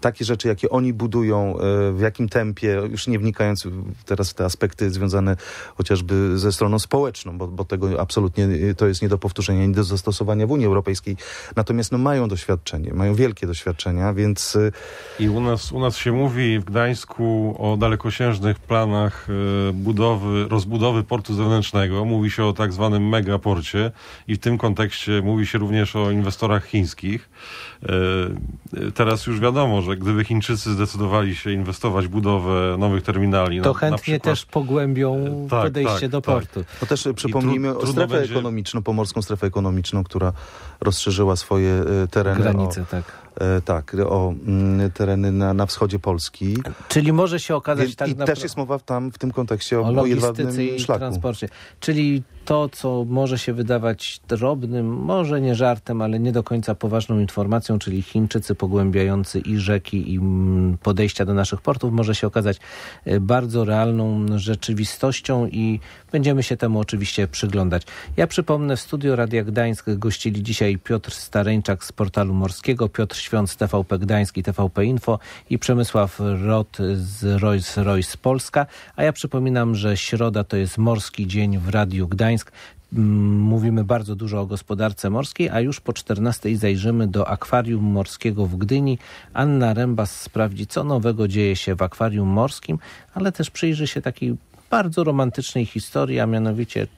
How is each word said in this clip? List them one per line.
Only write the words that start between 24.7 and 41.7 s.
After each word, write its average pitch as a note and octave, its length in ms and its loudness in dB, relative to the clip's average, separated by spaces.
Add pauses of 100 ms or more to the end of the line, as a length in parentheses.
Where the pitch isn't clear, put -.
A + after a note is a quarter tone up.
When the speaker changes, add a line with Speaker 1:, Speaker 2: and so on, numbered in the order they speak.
Speaker 2:
mówi G#2 240 2
się - 120 -2
również G#2 380 0
o G#2 140 2
inwestorach G#2 560 0
chińskich. G2+ 640 -2 (520)
E, - 60 -8 (1000)
e, G#2 60 -4
teraz A2 340 0
już A2+ 140 -2
wiadomo, A#2+ 420 2
że F#2 140 -2
gdyby G#2 280 2
Chińczycy A2 480 -2
zdecydowali G2+ 640 0
się G#2 160 -4
inwestować F#2+ 540 -2
w - 20 -4
budowę F#2 680 2
nowych G2 240 2
terminali G2 580 2
Speaker 3:
To F2+ 40 -2
Speaker 2:
na, C#3 80 4
na C3 60 -2
Speaker 3:
chętnie D#3 200 0
Speaker 2:
przykład D#3 240 -2
Speaker 3:
też D#3 240 0
pogłębią C3+ 680 0
Speaker 2:
E, C#3+ 360 -4
tak, A#2+ 140 2
Speaker 3:
podejście B2 360 0
Speaker 2:
tak, C3 100 -2
Speaker 3:
do C#3 100 -2
Speaker 2:
tak. C3+ 140 0
Speaker 3:
portu. G2+ 300 -4 (180)
Speaker 1:
No A#2+ 40 -4
też, C#3+ 200 -2
e, C#3 40 -2
Speaker 2:
I - 20 -2
tru-, A2 40 -4
Speaker 1:
przypomnijmy C3 540 0
o C3 40 -2
Speaker 2:
trudno C3 180 -2
Speaker 1:
strefę E3 220 2
Speaker 2:
będzie C3+ 200 0
Speaker 1:
ekonomiczną, A2+ 480 -2
pomorską A2 400 -2
strefę G2+ 240 -2
ekonomiczną, F#2+ 580 0
która F#2 280 -2 (480)
rozszerzyła F#2+ 560 2
swoje, F#2+ 340 2 (340)